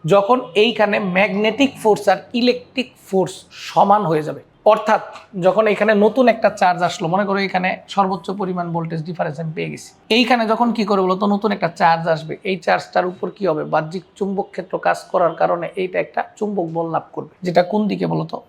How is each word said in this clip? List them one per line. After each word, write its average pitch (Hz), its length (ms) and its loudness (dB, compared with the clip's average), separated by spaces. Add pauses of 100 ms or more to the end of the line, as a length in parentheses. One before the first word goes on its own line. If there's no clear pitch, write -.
(140)
যখন 202 240 4 (180)
এইখানে 214 420 2 (180)
ম্যাগনেটিক 214 640 0
ফোর্স 202 300 2
আর 185 100 2 (140)
ইলেকট্রিক 247 560 -2 (180)
ফোর্স 185 260 0 (360)
সমান 196 400 4
হয়ে 156 180 0
যাবে। 139 140 -10 (300)
অর্থাৎ 214 300 2 (440)
যখন 190 180 4 (100)
এখানে 214 200 2 (120)
নতুন 233 280 2
একটা 220 160 2 (100)
চার্জ 180 200 2 (100)
আসলো, 170 240 -6
মনে 202 140 0
করো 196 120 0
এখানে 185 300 -2 (240)
সর্বোচ্চ 190 340 0 (120)
পরিমাণ 180 340 -4
ভোল্টেজ 165 360 -4
ডিফারেন্স 165 300 -6
আমি 160 180 -6
পেয়ে 160 160 -6
গেছি, - 160 -16 (280)
এইখানে 240 340 4
যখন 233 240 2
কি 220 140 0
করে 196 160 2
বলো 185 160 2
তো, 208 120 0
নতুন 202 220 0
একটা 175 140 -2 (100)
চার্জ 165 240 4 (120)
আসবে, 156 180 -10 (160)
এই 190 160 -2
চার্জটার 180 460 0
উপর 185 240 -8
কি 202 140 -8
হবে? 151 140 -2 (100)
বাহ্যিক 160 300 -4 (140)
চুম্বক 196 360 -4
ক্ষেত্র 180 220 -8 (120)
কাজ 175 120 0 (120)
করার 170 300 2
কারণে 170 240 0 (160)
এইটা 185 240 -4
একটা - 160 -6 (160)
চুম্বক 196 380 -4
বল 165 200 -2
লাভ 151 100 -4 (100)
করবে, 147 180 -10 (140)
যেটা 170 140 4 (100)
কোন 214 100 0 (100)
দিকে 180 200 -2
বলো 160 200 -2
তো? - 60 -10 (120)